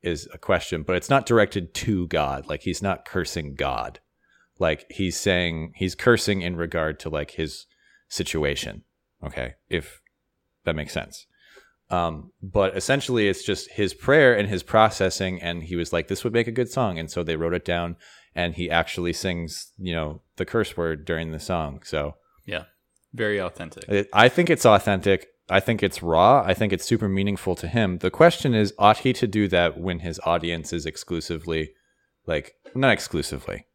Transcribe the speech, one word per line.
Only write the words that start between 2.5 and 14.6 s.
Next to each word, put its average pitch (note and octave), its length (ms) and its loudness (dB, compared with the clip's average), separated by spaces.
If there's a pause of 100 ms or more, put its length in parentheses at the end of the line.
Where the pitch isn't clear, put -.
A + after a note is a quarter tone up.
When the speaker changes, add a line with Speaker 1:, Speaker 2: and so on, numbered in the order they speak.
Speaker 1:
he's F#2 200 -6
not G2 240 -4
cursing D#2+ 500 -6
God. C2 440 -6 (600)
Like, D#2+ 300 0
he's F#2 300 -4
saying, E2+ 560 0
he's F#2 200 -2
cursing G#2+ 460 2
in F2 140 -4
regard D#2+ 460 -4
to, - 80 -8
like, D2+ 220 -6
his - 340 -6 (420)
situation, C#2+ 760 -4 (400)
okay, B1 320 -10 (140)
if - 320 -6 (640)
that E2 120 -2
makes D2+ 180 -8
sense. - 320 -10 (640)
Um, E2+ 420 -2 (100)
but F#2+ 360 2
essentially, B2 500 0
it's F#2+ 160 0
just - 280 -4
his G2+ 220 -2
prayer C3 440 6
and G2+ 120 0
his F#2+ 140 -4